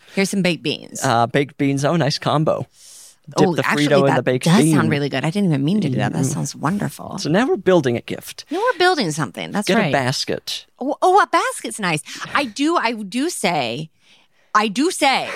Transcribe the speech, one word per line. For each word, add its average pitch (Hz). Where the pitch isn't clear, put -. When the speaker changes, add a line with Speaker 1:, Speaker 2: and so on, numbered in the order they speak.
Speaker 1:
Here's 196
some 202
baked 180
beans. -
Speaker 2:
Uh, 117
baked 139
beans. 139
Oh, 160
nice 147
combo. -
Dip 147
Speaker 1:
Oh, 175
Speaker 2:
the -
Speaker 1:
actually, 147
Speaker 2:
Frito 143
in 139
Speaker 1:
that 139
Speaker 2:
the 123
baked 127
Speaker 1:
does 175
Speaker 2:
bean. 160
Speaker 1:
sound -
really 143
good. 127
I 156
didn't 196
even 139
mean 196
to 147
do 131
that. 104
That -
Speaker 2:
Mm. 131
Speaker 1:
sounds 147
wonderful. 147
Speaker 2:
So -
now 196
we're 359
building 165
a -
gift. -
Speaker 1:
Now 330
we're 453
building 311
something. 101
That's 202
Speaker 2:
Get 190
Speaker 1:
right. 196
Speaker 2:
a -
basket. -
Speaker 1:
Oh, 277
oh, 370
a 339
basket's 349
nice. 175
I 285
do, 285
I 233
do 226
say, 156
I 214
do 247
say. 247